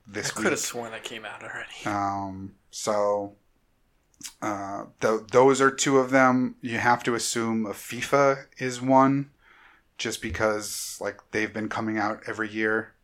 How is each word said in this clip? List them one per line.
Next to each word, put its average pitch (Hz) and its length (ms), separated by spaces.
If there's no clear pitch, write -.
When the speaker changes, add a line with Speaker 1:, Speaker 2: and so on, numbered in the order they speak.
Speaker 1:
this 104 240
Speaker 2:
I - 40
coulda 185 160
Speaker 1:
week. 131 80
Speaker 2:
sworn 117 320
that 110 120
came 110 220
out 104 180
already. 110 420
Speaker 1:
Um, 98 720
so, 104 640
uh, 101 440
th-, 110 200
those 131 300
are 135 100
two 135 280
of 127 120
them. 127 500
You 117 160
have 120 260
to 120 120
assume 113 500
a 101 80
fifa 135 720
is 123 240
one, 135 500
just - 240
because, 107 800
like, 101 180
they've 107 220
been 107 160
coming 110 280
out 107 300
every 107 220
year, 110 440